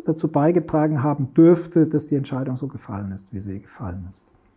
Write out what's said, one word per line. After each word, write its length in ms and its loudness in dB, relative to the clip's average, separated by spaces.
dazu 240 -2
beigetragen 760 2
haben 300 -2
dürfte, 520 6
dass 220 -2
die 80 0
Entscheidung 400 -4
so 120 -8
gefallen 440 -10
ist, 220 -14
wie 80 -10
sie 180 -10
gefallen 500 -12
ist. 220 -20